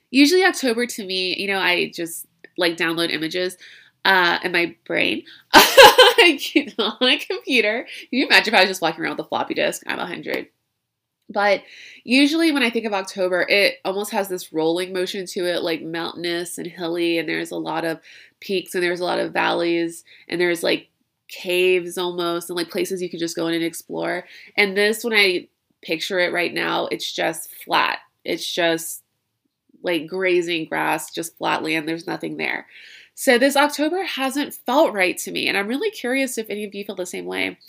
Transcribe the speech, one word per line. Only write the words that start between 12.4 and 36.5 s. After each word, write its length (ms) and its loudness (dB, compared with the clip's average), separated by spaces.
when 100 0
I 80 2
think 160 -2
of 80 -2
October, 560 -2
it 360 4
almost 260 -4
has 160 -2
this 240 -10
rolling 420 -2
motion 340 -4
to 180 -4
it, 180 -2
like, 180 -2
mountainous 760 -6
and 100 -10
hilly, 500 -2
and 100 -2
there's 240 -6
a 60 -8
lot 280 -6
of 140 -4
peaks 340 -6
and 80 0
there's 160 -2
a 60 -2
lot 140 0
of 140 -4
valleys, 720 -2
and 140 -4
there's, 200 0
like, 280 -2
caves 680 0
almost, 520 -4
and, 80 -6
like, 120 -4
places 320 -4
you 80 -6
could 100 -10
just 160 -4
go 120 -2
in 80 -2
and 80 -2
explore. 640 -6
And 180 0
this, 280 0
when 100 -2
I 340 2
picture 380 -4
it 140 0
right 200 -2
now, 340 -4
it's 240 -8
just 420 -6
flat. 360 -2
It's 280 -6
just, 500 -2
like, 240 -2
grazing 600 0
grass, 460 -4
just 260 -10
flat 260 -2
land. 240 -2
There's 200 -6
nothing 300 -8
there. 300 -6
So 160 6
this 200 4
October 460 2
hasn't 500 -4
felt 400 2
right 240 0
to 140 -8
me, 180 -2
and 80 0
I'm 100 -2
really 240 -2
curious 460 -2
if 120 -8
any 140 -6